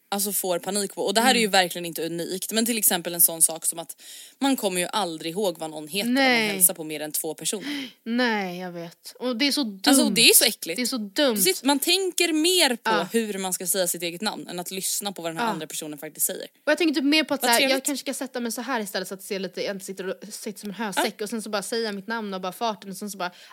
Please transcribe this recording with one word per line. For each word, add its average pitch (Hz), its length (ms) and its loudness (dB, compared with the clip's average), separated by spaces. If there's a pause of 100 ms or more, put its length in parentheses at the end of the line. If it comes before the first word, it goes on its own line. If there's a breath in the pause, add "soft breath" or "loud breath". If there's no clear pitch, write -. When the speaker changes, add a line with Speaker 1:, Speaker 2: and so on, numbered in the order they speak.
Speaker 1:
alltså, 202 240 -2
får 180 260 0
panik 196 360 -4
på. 165 80 -2
Och 196 120 2
det 220 60 6
här 254 140 6
är 240 40 4
ju 226 80 4
Speaker 2:
Mm. 196 40 2
Speaker 1:
verkligen 180 360 4
inte 165 200 -4
unikt, 170 460 -4
men 226 140 4
till 233 120 2
exempel 175 360 0
en 175 60 0
sån 165 220 4
sak 165 240 0
som 165 120 -2
att - 240 -12 (360 loud breath)
man 269 180 2
kommer 185 240 0
ju 175 60 0
aldrig 165 460 -4
ihåg 180 260 0
vad 160 120 -6
någon 156 180 -10
heter 202 200 -2
om 247 60 2
Speaker 2:
Nej. 254 320 4
Speaker 1:
man 202 100 0
hälsar 185 180 4
på 160 100 -8
mer 151 160 -6
än 151 120 -6
två 156 220 -6
personer. 262 540 -6 (160)
Speaker 2:
Nej, 220 560 0
jag 180 120 -10
vet. 170 460 -14
Och 247 180 -2
det 285 100 0
är 277 60 2
så 294 100 0
dumt. 202 240 -6
Speaker 1:
Alltså, 262 240 6
det 226 200 8
är 453 40 10
så 302 100 8
äckligt. 185 320 -2
Speaker 2:
Det 247 60 -2
är 240 40 -2
så 262 120 -2
dumt. 220 380 2
Speaker 1:
Precis, 339 280 2
man 277 140 4
tänker 349 540 2
mer 311 440 4
på 226 140 -2
Speaker 2:
Ja. 202 220 2
Speaker 1:
hur 214 260 0
man 185 140 -2
ska 180 140 -6
säga 180 200 0
sitt 175 160 -4
eget 175 180 -6
namn 185 280 -6
än 175 120 -8
att 175 100 -8
lyssna 190 420 -4
på 175 100 -10
vad 165 80 -2
den 165 80 -6
här - 80 0
Speaker 2:
Ja. 165 60 0
Speaker 1:
andra 156 140 -6
personen 151 320 -8
faktiskt 156 280 -4
säger. - 180 -4
Speaker 2:
Och - 260 -4
jag 302 80 4
tänker 320 160 4
typ 277 100 0
mer 302 200 6
på 294 100 -2
att 262 80 -4
Speaker 1:
Vad 247 60 2
Speaker 2:
så 240 40 6
här, 233 80 6
jag 277 80 4
Speaker 1:
trevligt. 262 180 2
Speaker 2:
kanske 277 180 -4
ska 269 100 -4
sätta 254 260 -6
mig 233 120 -4
så 254 80 -8
här 240 200 -2
istället, 190 280 -6
så 196 60 -8
att 190 60 -12
det - 60 -16
ser 196 120 -4
lite, 185 240 -6
jag 180 140 -2
inte 190 80 -12
sitter 190 240 -8
och 180 60 -4 (200)
sitter - 260 -10
som 208 80 -10
en 196 60 -8
hösäck, 214 440 -2
Speaker 1:
Ja. 214 60 -4
Speaker 2:
och 202 60 -6
sen 226 120 -6
så 220 80 -10
bara 202 120 -2
säger 226 220 -2
jag 208 100 -4
mitt 196 120 -10
namn 220 280 -4
och 185 60 -6
bara 185 120 -6
farten, 202 380 -4
och 185 60 -10
sen 208 140 -8
så 190 80 -12
bara, 180 120 -2 (220 loud breath)